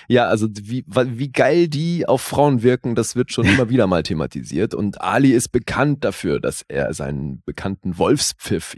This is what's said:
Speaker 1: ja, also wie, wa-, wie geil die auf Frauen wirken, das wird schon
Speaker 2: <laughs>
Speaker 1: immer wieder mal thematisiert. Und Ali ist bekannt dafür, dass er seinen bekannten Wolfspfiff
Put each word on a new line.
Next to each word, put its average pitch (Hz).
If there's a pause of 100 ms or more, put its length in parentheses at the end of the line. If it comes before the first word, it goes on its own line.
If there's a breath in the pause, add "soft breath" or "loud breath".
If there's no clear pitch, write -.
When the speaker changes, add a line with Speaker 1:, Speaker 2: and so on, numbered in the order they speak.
Speaker 1:
ja, 120
also 107
wie, 104
wa-, 127
wie 131
geil 156
die 165
auf 127
Frauen 143
wirken, 123
das 113
wird 123
schon 117
Speaker 2:
<laughs> -
Speaker 1:
immer 117
wieder 117
mal 90
thematisiert. 73
Und -
Ali 127
ist 120
bekannt 135
dafür, 92
dass -
er 69
seinen 69
bekannten 92
Wolfspfiff -